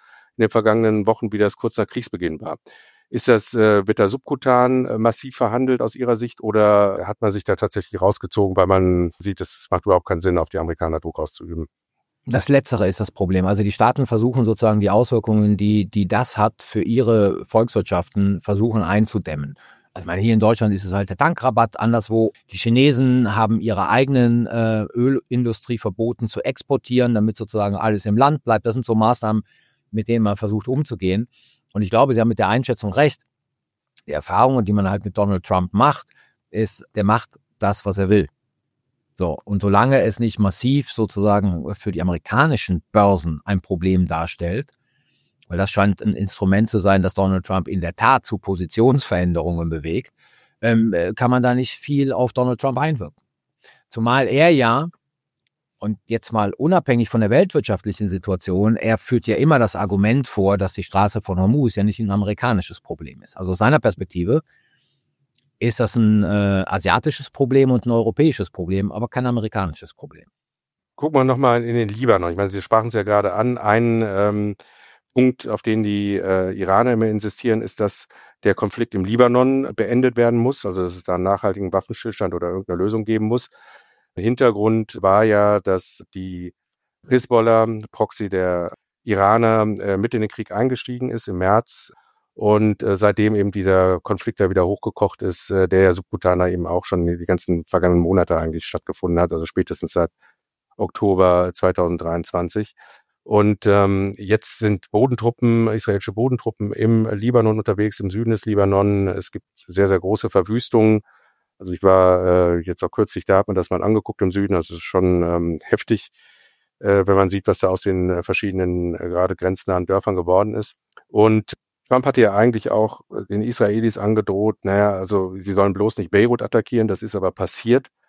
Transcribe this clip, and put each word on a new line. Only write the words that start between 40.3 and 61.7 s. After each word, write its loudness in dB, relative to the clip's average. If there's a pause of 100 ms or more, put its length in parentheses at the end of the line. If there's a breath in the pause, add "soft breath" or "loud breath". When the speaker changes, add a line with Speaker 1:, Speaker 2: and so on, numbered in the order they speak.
Speaker 2:
massiv 0
sozusagen 0
für -8
die -4
amerikanischen -2 (120)
Börsen 2
ein -2
Problem 0
darstellt, -6 (800)
weil -6
das 0
scheint 0
ein -2
Instrument 0
zu 0
sein, 2
das 0
Donald 0
Trump -4
in -4
der -8
Tat 2
zu -6
Positionsveränderungen 0
bewegt, -6 (480 soft breath)
ähm, 2
äh, 0
kann 0
man 2
da 2
nicht -4
viel -2
auf -2
Donald -2
Trump -2
einwirken. -4 (680 soft breath)
Zumal 0
er 4
ja, 2 (920)
und -6
jetzt -6
mal 0
unabhängig 0
von 0
der 2
weltwirtschaftlichen 0
Situation, -2
er 0
führt -2
ja 0
immer 4
das 0
Argument 0
vor, 0
dass -4
die -10
Straße 0
von -4
Hormuz 2